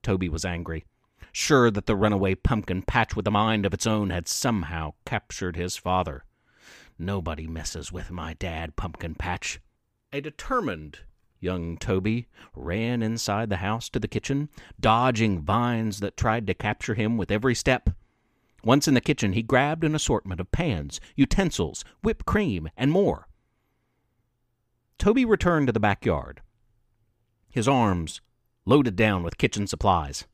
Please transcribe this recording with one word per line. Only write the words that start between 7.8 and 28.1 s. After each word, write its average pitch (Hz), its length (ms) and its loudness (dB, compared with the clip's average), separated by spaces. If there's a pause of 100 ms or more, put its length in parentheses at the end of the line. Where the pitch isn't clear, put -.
with 90 180 -10
my 82 220 -10
dad, 80 440 -8
pumpkin 85 380 -8
patch." - 460 -8 (500)
A 143 120 -8
determined 139 760 -6 (380)
young 87 380 -4
Toby 101 500 -2 (280)
ran 113 480 -4
inside 110 480 -2
the 92 80 -2
house 107 320 -4
to 120 100 -4
the 104 80 -4
kitchen, 139 400 -4 (320)
dodging 113 600 4
vines 110 580 0
that 101 160 -4
tried 113 300 0
to 107 80 0
capture 107 400 -4
him 110 240 0
with 92 120 -4
every 113 240 2
step. - 360 2 (760)
Once 135 240 4
in 143 60 6
the 123 80 4
kitchen, 110 320 0
he 117 80 0
grabbed 143 420 2
an 156 100 0
assortment 101 460 -2
of 92 100 -8
pans, 85 480 -2 (160)
utensils, 143 680 0 (180)
whipped 220 220 -2
cream, 104 500 0
and 131 160 0
more. 180 360 2 (1700)
Toby 233 260 4
returned 175 420 4
to 123 60 0
the 107 80 0
backyard, 92 640 -2 (1040)
his 113 180 -2
arms 107 540 2 (460)